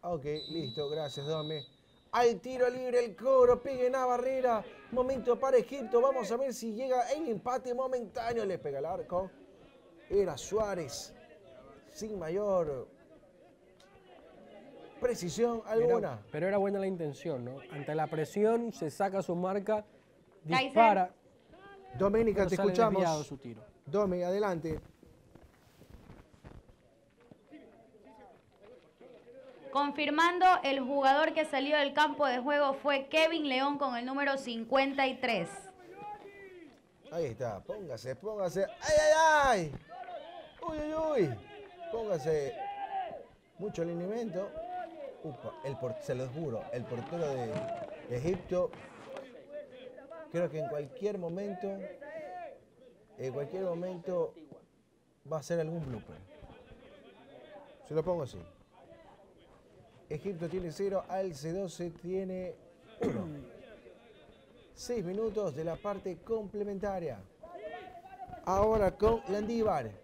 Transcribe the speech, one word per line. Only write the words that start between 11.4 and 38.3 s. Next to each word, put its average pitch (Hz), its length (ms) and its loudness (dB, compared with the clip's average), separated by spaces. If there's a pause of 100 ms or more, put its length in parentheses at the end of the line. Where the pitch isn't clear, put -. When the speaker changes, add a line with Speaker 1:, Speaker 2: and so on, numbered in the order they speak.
Speaker 1:
Sin 214 260 -6
mayor 170 720 0 (2000)
precisión 233 640 0
Speaker 2:
Pero, 208 80 -8
Speaker 1:
alguna. 220 480 4 (140)
Speaker 2:
pero 156 160 0
era 202 80 2
buena 196 220 2
la 190 80 0
intención, 156 580 -4
¿no? 131 140 -10 (120)
Ante 147 240 -4
la 156 120 2
presión, 208 680 2
se 156 180 -4
saca 196 320 0
su - 140 -2
marca, 202 480 0 (640)
Speaker 3:
Kaiser. 262 160 4
Speaker 2:
dispara. 220 500 8 (840)
Speaker 1:
Doménica, 208 400 6
Speaker 2:
Pero 190 120 4
Speaker 1:
te 190 60 2
Speaker 2:
sale 196 160 4
Speaker 1:
escuchamos. 202 300 6
Speaker 2:
desviado 160 200 4
su 139 140 -10
tiro. 117 260 -12 (220)
Speaker 1:
Dome, 180 400 2
adelante. 175 560 0 (4000)
Speaker 3:
Confirmando, 294 720 2 (180)
el 277 160 2
jugador 277 520 4
que 311 120 0
salió 294 320 0
del 277 180 2
campo 294 320 4
de 254 140 2
juego 277 340 4
fue 269 320 0
Kevin 320 420 4
León 269 300 2
con 262 180 0
el 240 80 -4
número 277 320 0
cincuenta 269 720 2
y 262 140 -2
tres. 214 280 0 (1600)
Speaker 1:
Ahí 165 140 -2
está, 110 340 -4
póngase, 131 560 -8
póngase. 196 480 -2